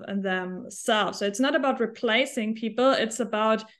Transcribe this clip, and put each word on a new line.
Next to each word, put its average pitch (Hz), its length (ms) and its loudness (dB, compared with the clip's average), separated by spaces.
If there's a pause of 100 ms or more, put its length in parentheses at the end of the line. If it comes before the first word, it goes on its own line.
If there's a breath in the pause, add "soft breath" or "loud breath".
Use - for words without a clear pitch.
themselves." 185 1120 -2
So 202 80 0
it's 202 120 -4
not 285 160 2
about 262 240 2
replacing 220 760 0
people, 247 360 2
it's 220 280 0
about 220 440 0 (160 loud breath)